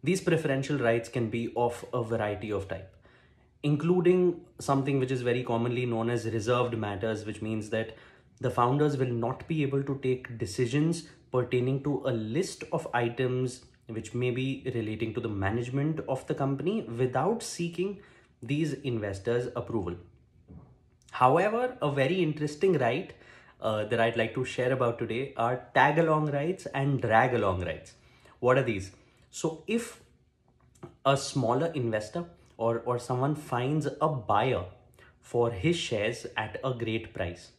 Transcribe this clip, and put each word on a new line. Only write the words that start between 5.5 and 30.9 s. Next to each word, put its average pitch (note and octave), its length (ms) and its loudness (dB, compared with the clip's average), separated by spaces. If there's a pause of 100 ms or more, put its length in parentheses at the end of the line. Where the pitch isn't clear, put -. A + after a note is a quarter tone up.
known A#2 240 0
as A#2 160 -2
reserved A#2 500 0
matters, G#2+ 480 -2
which G#2+ 180 -8
means A2 280 -4
that A2 240 -2 (460)
the B2 100 0
founders C#3 460 4
will B2+ 140 0
not A#2 380 -2
be D#3 160 0
able C3+ 180 0
to C#3 180 -4
take B2+ 380 -4
decisions C3 680 0 (240)
pertaining B2+ 500 2
to C#3+ 240 0
a C3 60 2
list A2+ 500 -2 (100)
of - 220 -2
items B2 720 0 (240)
which A2+ 260 -8
may B2 160 0
be C3 320 -2 (140)
relating A2 360 -4
to - 80 -4
the A#2+ 80 -4
management B2 720 -2 (100)
of C3 200 -4
the D3+ 80 0
company C#3+ 460 -2
without C3 600 0
seeking F3 560 -4 (420)
these C#3+ 340 -2
investors' A#2 840 -2
approval. G2 400 -2 (1120)
However, G#3+ 720 4
a D3 80 2
very C#3 320 2
interesting D#3 560 2
right, C3 340 0 (480)
uh, G#2+ 260 0
that A2+ 120 0
I'd A2+ 180 4
like A2+ 180 0
to B2+ 100 0
share B2+ 280 0
about B2 280 0
today A#2 360 -4
are B2 280 0 (100)
tag-along D3+ 560 4
rights D3 360 -4
and C#3 360 0
drag-along A2 600 4
rights. - 300 -8 (440)
What B2+ 180 6
are C3+ 60 2
these? G#2 300 -4 (400)
So D#3+ 340 -6
if A3+ 340 -2 (1040)